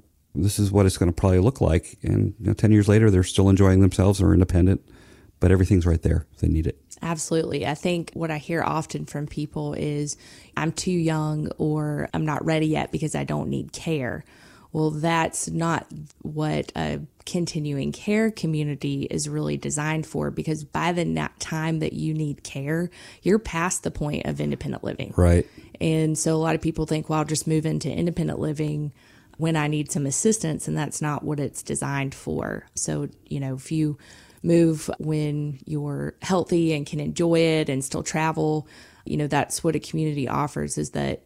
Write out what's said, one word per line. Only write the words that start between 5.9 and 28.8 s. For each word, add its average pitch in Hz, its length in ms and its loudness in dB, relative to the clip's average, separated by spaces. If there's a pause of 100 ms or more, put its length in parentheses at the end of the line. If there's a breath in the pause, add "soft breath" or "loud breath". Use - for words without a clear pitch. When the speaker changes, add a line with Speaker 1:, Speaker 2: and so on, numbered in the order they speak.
Speaker 1:
there 78 300 2
if - 80 -20
they 80 80 2
need 80 180 2
it. - 120 -6 (240)
Speaker 2:
Absolutely. 165 640 -2
I 147 80 -2
think 175 380 -2
what 160 180 -4
I 151 60 -4
hear 160 260 -2
often 151 440 -2
from 147 200 -8
people 147 480 -6
is, 147 420 -4 (400 loud breath)
"I'm 156 160 -2
too - 180 -4
young," 156 580 0 (100)
or, 151 540 -2
"I'm 160 140 -2
not 147 180 -2
ready 156 220 2
yet 151 260 -2
because 147 220 -4
I 143 100 -2
don't 147 240 -4
need 139 240 -6
care." 147 520 -4 (480 soft breath)
Well, 156 180 0
that's 160 600 0
not 165 360 -2 (360)
what 151 540 -4
a 147 240 -4 (260)
continuing 147 640 -4
care 214 400 0
community 147 800 -4
is 151 180 -4
really 151 280 -2
designed 151 500 -4
for, 147 240 -4
because 156 320 -4
by 160 300 -2
the 175 120 0
na-, 160 240 -2 (120)
time 160 400 -4
that 156 140 -2
you 156 200 -4
need 151 300 -4
care, 160 460 -4 (320 loud breath)
you're 196 180 4
past - 420 -4
the 165 80 -4
point 151 360 -4
of 147 140 -4
independent 143 440 -4
living. - 320 -8
Speaker 1:
Right. 87 280 6 (360 loud breath)
Speaker 2:
And 160 380 0
so 160 180 0
a - 20 2
lot 160 160 0
of 156 60 -2
people 160 260 -2
think, 156 220 -2
"Well, 156 120 0
I'll 151 40 0
just 151 220 -4
move 156 200 2
into 151 240 -2
independent 160 500 -2
living 151 520 -4 (460 soft breath)